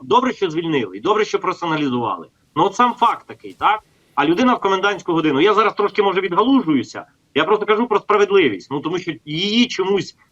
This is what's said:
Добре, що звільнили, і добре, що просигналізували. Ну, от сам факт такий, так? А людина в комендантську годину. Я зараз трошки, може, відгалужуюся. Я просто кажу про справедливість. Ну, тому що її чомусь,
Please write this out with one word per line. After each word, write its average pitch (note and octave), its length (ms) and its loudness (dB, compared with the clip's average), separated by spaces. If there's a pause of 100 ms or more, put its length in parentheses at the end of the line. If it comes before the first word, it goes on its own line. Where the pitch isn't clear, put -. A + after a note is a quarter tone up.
Добре, A#3+ 320 2
що F#3 160 -2
звільнили, D3 480 -2
і - 20 -16
добре, G#3 260 0
що - 140 -2
просигналізували. C#3 880 -4 (280)
Ну, E3 100 2
от G3 100 -2
сам B3 180 2
факт G#3+ 340 0
такий, G#2 260 -16
так? G3+ 260 0 (360)
А C#3+ 100 0
людина A#3 280 2
в A#3 60 -2
комендантську F#3+ 540 -2
годину. D3+ 280 2
Я G#3 120 6
зараз G#3 200 2
трошки, G3+ 300 0
може, F#3+ 180 0
відгалужуюся. F3 840 0 (300)
Я D3+ 80 2
просто G#3 220 0
кажу G#3+ 220 2
про G3+ 120 0
справедливість. F#3+ 720 2
Ну, C#3+ 80 -4
тому D#3+ 200 -4
що F3 120 -8 (140)
її G3+ 420 0
чомусь, F#3+ 480 -2 (160)